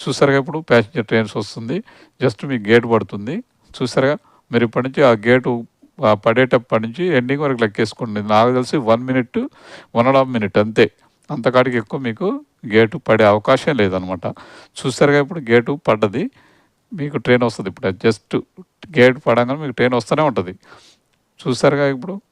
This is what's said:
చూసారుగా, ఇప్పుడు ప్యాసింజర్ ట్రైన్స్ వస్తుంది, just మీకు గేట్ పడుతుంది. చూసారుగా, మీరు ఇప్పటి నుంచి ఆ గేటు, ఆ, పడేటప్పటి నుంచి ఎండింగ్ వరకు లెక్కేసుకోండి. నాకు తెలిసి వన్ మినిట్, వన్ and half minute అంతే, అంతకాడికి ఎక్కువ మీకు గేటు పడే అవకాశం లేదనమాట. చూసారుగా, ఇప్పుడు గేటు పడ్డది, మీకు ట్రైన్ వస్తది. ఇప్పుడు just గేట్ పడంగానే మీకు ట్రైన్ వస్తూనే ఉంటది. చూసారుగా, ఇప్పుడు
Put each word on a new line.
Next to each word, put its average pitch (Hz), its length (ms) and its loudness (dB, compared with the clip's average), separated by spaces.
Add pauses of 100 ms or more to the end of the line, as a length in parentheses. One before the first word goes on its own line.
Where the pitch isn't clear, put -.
చూసారుగా, 139 300 2
ఇప్పుడు 143 220 -4
ప్యాసింజర్ 117 460 0
ట్రైన్స్ 110 320 -2
వస్తుంది, 113 460 -8 (400)
just 127 240 -2
మీకు 110 220 -4
గేట్ 117 160 6
పడుతుంది. 113 580 -4 (380)
చూసారుగా, 135 360 0 (340)
మీరు 117 120 2
ఇప్పటి 123 240 -2
నుంచి 139 160 0
ఆ 127 80 8
గేటు, 120 540 0 (400)
ఆ, 107 80 4
పడేటప్పటి 117 680 0
నుంచి 117 220 -6
ఎండింగ్ 139 360 0
వరకు 131 200 -2
లెక్కేసుకోండి. 107 600 -4
నాకు 110 300 4
తెలిసి 127 240 -2
వన్ 117 260 0
మినిట్, 127 340 -2 (580)
వన్ 117 120 2
and 135 100 4
half 131 200 2
minute 107 220 0
అంతే, 110 320 2 (400)
అంతకాడికి 127 460 0
ఎక్కువ 113 220 -6
మీకు 180 420 -4 (260)
గేటు 110 300 2
పడే 110 280 2
అవకాశం 135 500 2
లేదనమాట. 92 520 -2 (580)
చూసారుగా, 143 340 2
ఇప్పుడు 143 200 -4
గేటు 120 480 0
పడ్డది, 110 420 0 (640)
మీకు 147 240 -8
ట్రైన్ 123 260 0
వస్తది. 110 260 -4
ఇప్పుడు - 180 -6
just 110 540 -2 (580)
గేట్ 123 280 4
పడంగానే 123 340 0
మీకు 139 100 -8
ట్రైన్ 123 220 -2
వస్తూనే 131 280 -2
ఉంటది. 101 340 -2 (920)
చూసారుగా, 143 400 0
ఇప్పుడు 165 340 -8 (100)